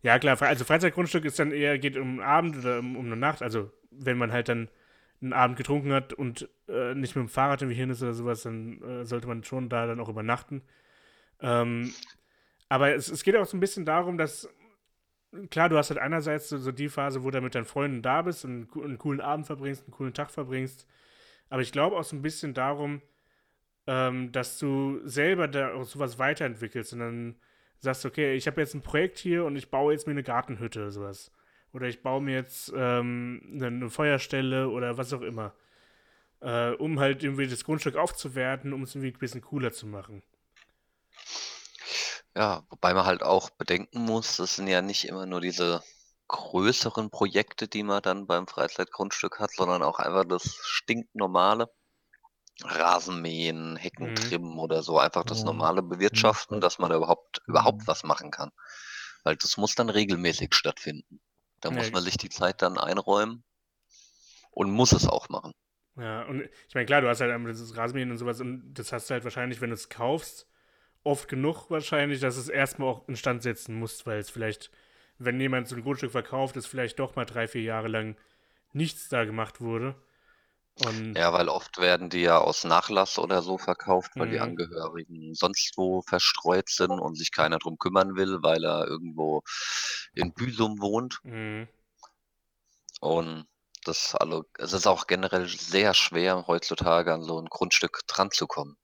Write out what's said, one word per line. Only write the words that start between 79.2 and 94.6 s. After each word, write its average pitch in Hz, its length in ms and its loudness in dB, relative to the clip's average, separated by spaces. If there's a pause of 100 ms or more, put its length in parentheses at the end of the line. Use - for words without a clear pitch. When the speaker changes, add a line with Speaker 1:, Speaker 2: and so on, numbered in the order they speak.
Speaker 1:
gemacht 110 360 -6
wurde. 117 340 -4 (800)
Und 110 420 -2
Speaker 2:
Ja, 85 160 6
weil 87 160 4
oft - 300 -4
werden 90 320 6
die 90 100 0
ja 85 160 8
aus 78 260 4
Nachlass 95 540 4
oder 87 240 2
so 92 160 -2
verkauft, 92 600 0
weil 85 120 0
die - 100 -2
Speaker 1:
Mhm. - 20 0
Speaker 2:
Angehörigen 82 920 -6
sonst - 440 0
wo 92 260 2
verstreut - 640 2
sind 90 300 2
und 80 180 -4
sich 80 140 -4
keiner 80 260 2
drum 80 200 -6
kümmern 95 380 2
will, 95 280 0
weil 80 220 6
er 80 220 0
irgendwo 78 540 -2 (720)
in 87 200 -2
Büsum 110 480 -2
wohnt. 113 420 -2
Speaker 1:
Mhm. 110 440 -8 (1300)
Speaker 2:
Und 80 480 -2 (380)
das, - 300 -2
also, 80 280 2 (140)
es 80 160 -6